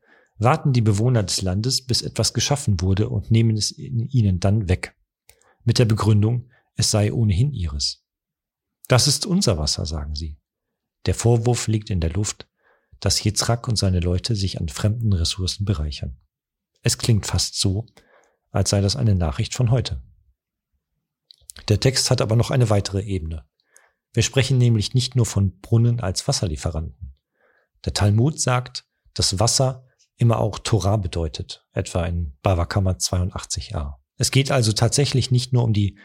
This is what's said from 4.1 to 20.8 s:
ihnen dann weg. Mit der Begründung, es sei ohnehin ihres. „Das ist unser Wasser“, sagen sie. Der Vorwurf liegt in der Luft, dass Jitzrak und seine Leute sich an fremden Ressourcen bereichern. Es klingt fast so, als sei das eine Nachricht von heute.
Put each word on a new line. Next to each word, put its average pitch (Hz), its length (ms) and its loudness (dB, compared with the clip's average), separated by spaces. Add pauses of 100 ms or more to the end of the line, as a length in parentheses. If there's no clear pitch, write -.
ihnen 101 300 4
dann 101 280 2
weg. - 260 -2 (720)
Mit 120 140 2
der 127 80 6
Begründung, 107 640 2 (240)
es - 160 -2
sei 104 200 2
ohnehin 113 440 2
ihres. 73 500 -6 (840)
„Das 127 200 4
ist - 160 -2
unser 175 320 0
Wasser“, 78 300 -2
sagen 76 280 -6
sie. 76 240 -10 (680)
Der - 80 2
Vorwurf 117 520 2
liegt 110 220 0
in 92 120 -2
der 80 120 0
Luft, - 340 -6 (540)
dass - 240 0
Jitzrak 117 440 -2
und 110 80 0
seine 92 240 2
Leute 90 360 0
sich 98 240 -2
an 85 80 -4
fremden 107 460 0
Ressourcen 90 500 -2
bereichern. 76 560 -4 (640)
Es - 160 -2
klingt 110 260 2
fast - 340 -4
so, 101 280 -2 (640)
als - 200 -2
sei 101 100 2
das 98 160 2
eine 110 180 2
Nachricht 90 400 -2
von 120 160 0
heute. - 320 -2 (1700)